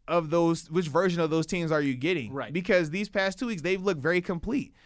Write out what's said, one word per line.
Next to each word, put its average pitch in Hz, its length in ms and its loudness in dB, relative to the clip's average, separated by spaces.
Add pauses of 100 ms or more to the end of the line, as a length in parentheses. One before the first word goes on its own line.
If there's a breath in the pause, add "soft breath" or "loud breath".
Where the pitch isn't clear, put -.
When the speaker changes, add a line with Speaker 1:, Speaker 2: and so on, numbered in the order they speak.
Speaker 1:
of 165 240 0
those, 165 400 2
which 170 160 0
version 170 340 2
of 160 80 2
those 160 160 2
teams 170 260 -2
are 151 100 2
you 139 140 0
getting? 135 380 -2
Speaker 2:
Right. 127 200 -8
Speaker 1:
Because 175 360 2
these 196 200 -4
past 190 280 -2
two 247 100 -4
weeks, 196 140 -6
they've 185 200 0
looked 185 200 0
very 175 200 0
complete. 190 520 -4 (120)